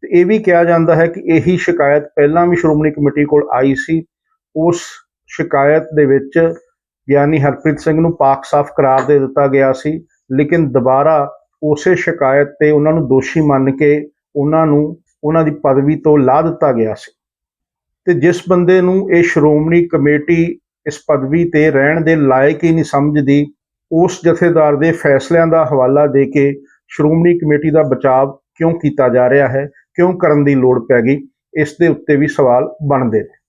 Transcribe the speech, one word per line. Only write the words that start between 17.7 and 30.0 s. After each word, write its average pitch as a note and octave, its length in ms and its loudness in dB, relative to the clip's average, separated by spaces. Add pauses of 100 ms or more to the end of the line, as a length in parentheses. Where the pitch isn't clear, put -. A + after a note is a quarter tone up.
ਤੇ F3+ 120 2
ਜਿਸ F3 300 0
ਬੰਦੇ F3+ 320 2
ਨੂੰ F#3 140 0 (160)
ਇਹ E3+ 120 2
ਸ਼੍ਰੋਮਣੀ D#3+ 640 2
ਕਮੇਟੀ D3+ 540 0 (440)
ਇਸ D3+ 220 -10
ਪਦਵੀ C#3+ 420 0
ਤੇ D3+ 220 2
ਰਹਿਣ C#3+ 300 0
ਦੇ D#3+ 140 2
ਲਾਇਕ C#3+ 480 0
ਹੀ E3 100 2
ਨਹੀਂ D#3+ 100 0
ਸਮਝਦੀ, D3 640 0 (460)
ਉਸ E3+ 340 0
ਜਥੇਦਾਰ E3 500 2
ਦੇ D#3 160 0
ਫੈਸਲਿਆਂ E3 560 0
ਦਾ D#3+ 180 2
ਹਵਾਲਾ C#3 420 0
ਦੇ C#3 180 2
ਕੇ C#3 260 0 (360)
ਸ਼੍ਰੋਮਣੀ E3 520 0
ਕਮੇਟੀ D3+ 320 -2
ਦਾ D3+ 120 2
ਬਚਾਵ C3+ 540 0 (180)
ਕਿਉਂ E3 240 -2
ਕੀਤਾ C#3 300 0
ਜਾ B2 200 2
ਰਿਹਾ C#3 180 2
ਹੈ, C3+ 180 -4 (300)
ਕਿਉਂ F3+ 180 0